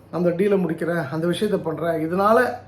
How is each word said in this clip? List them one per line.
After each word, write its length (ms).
அந்த 200
டீலை 280
முடிக்கிறேன், 520
அந்த 160
விஷயத்தை 340
பண்றேன், 500
இதனால 420